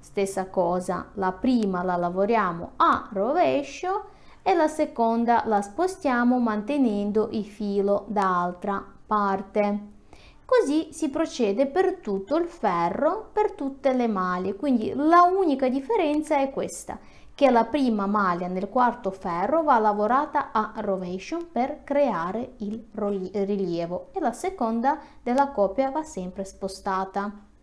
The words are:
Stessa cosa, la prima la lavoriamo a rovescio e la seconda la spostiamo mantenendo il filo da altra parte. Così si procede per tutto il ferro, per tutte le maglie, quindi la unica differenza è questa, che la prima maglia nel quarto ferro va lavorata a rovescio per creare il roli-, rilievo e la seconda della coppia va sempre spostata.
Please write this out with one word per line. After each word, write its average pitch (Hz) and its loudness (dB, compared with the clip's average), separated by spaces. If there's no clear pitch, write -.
Stessa 196 -4
cosa, 180 -2
la 190 -2
prima 196 0
la 180 0
lavoriamo 180 0
a 320 2
rovescio 302 0
e 392 4
la 330 2
seconda 233 2
la 208 2
spostiamo 254 0
mantenendo 214 0
il 214 -2
filo 202 -2
da 190 2
altra 196 -4
parte. 202 0
Così 320 2
si 311 -4
procede 269 0
per 381 0
tutto 196 -4
il 339 0
ferro, 233 0
per 427 2
tutte 269 -2
le 247 2
maglie, 185 -2
quindi 254 0
la 320 6
unica 349 4
differenza 302 0
è 269 0
questa, - -8
che - 4
la 226 6
prima 233 0
maglia 185 0
nel 185 -4
quarto 185 0
ferro 196 -2
va 285 4
lavorata 220 0
a 214 -2
rovescio 190 -6
per 277 -4
creare 233 0
il 214 -8
roli-, 196 -2
rilievo 180 -2
e 392 -6
la 277 0
seconda 262 -2
della 269 2
coppia 202 0
va 311 -4
sempre 190 -8
spostata. 190 -6